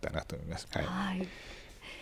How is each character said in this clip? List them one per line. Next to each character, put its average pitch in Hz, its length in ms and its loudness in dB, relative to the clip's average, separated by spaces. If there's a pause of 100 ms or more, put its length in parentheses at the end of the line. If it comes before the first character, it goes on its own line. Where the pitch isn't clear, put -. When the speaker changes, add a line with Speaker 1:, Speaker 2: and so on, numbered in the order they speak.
Speaker 1:
た - 100 2
な 80 140 4
と - 120 -4
思 73 80 -2
い 80 40 -2
ま 82 100 0
す。 - 140 -6
は - 100 6
い。 - 20 4
Speaker 2:
は 185 300 4
い。 185 140 2 (720)